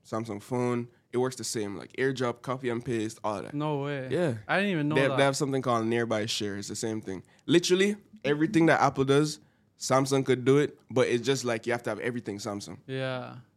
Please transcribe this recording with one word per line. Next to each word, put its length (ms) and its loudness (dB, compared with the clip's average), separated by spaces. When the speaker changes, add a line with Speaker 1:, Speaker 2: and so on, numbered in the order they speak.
Speaker 1:
Samsung 320 -6
phone, 460 -2
it 60 -4
works 180 0
the 80 -10
same. 320 -6
Like, 200 -14
AirDrop, 460 -2
copy 260 -6
and 160 -4
paste, 400 -4
all 180 -2
that. 120 -10
Speaker 2:
No 240 -4
way. 320 -6
Speaker 1:
Yeah. 240 0
Speaker 2:
I 120 0
didn't 140 0
even 160 0
know 60 0
Speaker 1:
They, 140 4
Speaker 2:
that. 80 0
Speaker 1:
they 80 4
have 120 2
something 260 0
called 240 0
Nearby 400 0
Share. 300 -4
It's 120 -10
the 80 -10
same 240 -4
thing. 240 -10
Literally, 500 4
everything 420 4
that 140 6
Apple 240 2
does, 360 2
Samsung 460 2
could 200 0
do 140 6
it, 200 0
but 200 2
it's 180 0
just, 180 0
like, 220 -2
you 60 0
have 120 -2
to 60 -4
have 80 -4
everything 400 -6
Samsung. 480 -8
Speaker 2:
Yeah. 480 -8